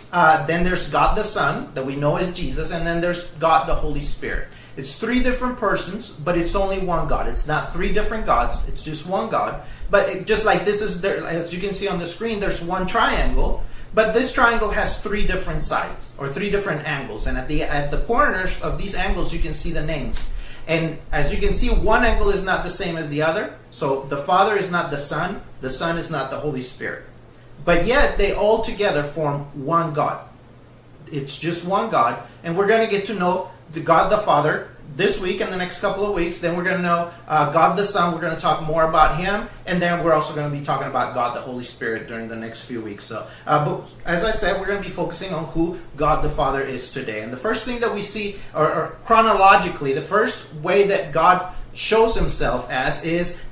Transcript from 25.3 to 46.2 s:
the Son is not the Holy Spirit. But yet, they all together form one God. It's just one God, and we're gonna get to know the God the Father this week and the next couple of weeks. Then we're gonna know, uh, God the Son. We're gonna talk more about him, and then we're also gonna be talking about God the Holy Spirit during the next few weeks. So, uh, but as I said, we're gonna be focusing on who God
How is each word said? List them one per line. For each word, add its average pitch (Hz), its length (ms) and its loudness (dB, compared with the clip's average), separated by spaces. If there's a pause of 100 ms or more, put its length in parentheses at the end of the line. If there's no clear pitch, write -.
the 131 100 -6
Son 170 280 -2
is 160 120 -8
not 139 200 -4
the 127 80 -6
Holy 131 220 -4
Spirit. - 440 -10 (600)
But 175 220 4
yet, 262 320 4
they 202 140 4
all 214 300 2
together 196 400 0
form 143 380 -4 (240)
one 165 280 0
God. 143 280 -2 (920)
It's 143 260 -6
just 170 300 -4
one 208 240 0
God, 139 320 2 (220)
and 170 120 -2
we're 196 120 4
gonna 226 180 6
get 196 200 0
to 226 80 -4
know 180 360 0 (220)
the 160 80 -6
God 151 300 4
the 208 80 4
Father 143 500 2 (280)
this 185 240 2
week 190 200 -2
and 214 120 -2
the 185 40 -6
next 180 240 -6
couple 196 240 -2
of 202 100 -2
weeks. 170 260 -2
Then 175 160 -2
we're 175 80 -2
gonna 185 180 0
know, 170 280 0 (180)
uh, 147 240 2
God 175 260 4
the 202 60 0
Son. 175 300 0
We're 156 60 -6
gonna 165 180 -4
talk 156 240 0
more 160 260 2
about 156 280 4
him, 202 320 -2 (180)
and 180 140 0
then 170 220 0
we're 165 100 4
also 151 220 2
gonna 147 200 -4
be 143 80 -6
talking 139 260 -4
about 123 260 -2
God 120 220 -2
the 117 40 -6
Holy 123 220 -10
Spirit 113 460 -6
during 113 200 -10
the 113 80 -10
next 113 260 -12
few 120 180 -10
weeks. 101 240 -12
So, 107 220 -10 (200)
uh, 147 180 2
but - 280 -6 (120)
as 175 200 0
I 220 60 2
said, 190 300 0
we're 196 60 -6
gonna 196 160 -2
be 175 60 -8
focusing 180 440 -6
on 160 140 -6
who 170 320 -2 (180)
God 147 280 2